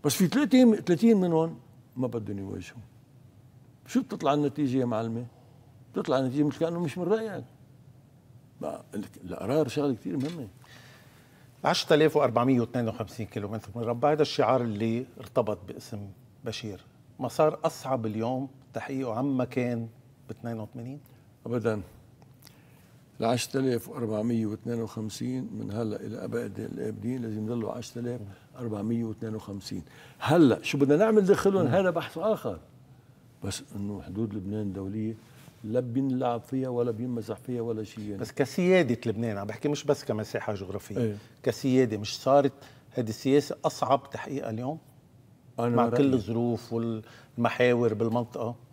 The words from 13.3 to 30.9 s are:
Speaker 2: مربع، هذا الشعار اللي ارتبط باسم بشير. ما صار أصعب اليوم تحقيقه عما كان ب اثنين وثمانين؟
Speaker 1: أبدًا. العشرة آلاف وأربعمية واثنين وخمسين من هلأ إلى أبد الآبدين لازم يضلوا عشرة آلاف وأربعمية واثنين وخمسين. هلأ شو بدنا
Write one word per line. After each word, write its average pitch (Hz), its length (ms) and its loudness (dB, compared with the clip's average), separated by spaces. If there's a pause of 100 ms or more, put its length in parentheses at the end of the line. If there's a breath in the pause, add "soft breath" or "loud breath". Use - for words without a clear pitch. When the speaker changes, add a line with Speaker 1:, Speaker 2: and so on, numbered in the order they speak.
Speaker 2:
مربع، 120 380 0
هذا 151 100 2
الشعار 127 400 4
اللي 113 440 -2 (140)
ارتبط 107 380 0 (100)
باسم 101 400 -12 (360)
بشير. 110 360 -8 (400)
ما 123 80 -4
صار 156 360 2
أصعب 131 420 -2
اليوم 120 420 -2 (260)
تحقيقه 131 400 -6
عما 131 300 0
كان 120 440 -2 (400)
ب - 20 -16
اثنين 117 300 -8
وثمانين؟ 123 400 -12 (460 soft breath)
Speaker 1:
أبدًا. 113 360 0 (1400 soft breath)
العشرة 120 400 0
آلاف 123 280 -2
وأربعمية 113 580 -2
واثنين 113 340 -6
وخمسين 120 680 -6 (100)
من 107 140 -8
هلأ 110 240 -4 (100)
إلى - 180 -8
أبد 110 360 -6
الآبدين 110 600 -6
لازم 107 220 -4
يضلوا 113 280 -4
عشرة 120 280 -10
آلاف 120 200 -6 (340 loud breath)
وأربعمية 113 500 -4
واثنين 110 300 -6
وخمسين. 98 480 -10 (360 loud breath)
هلأ 139 440 6
شو - 160 -2
بدنا 143 180 6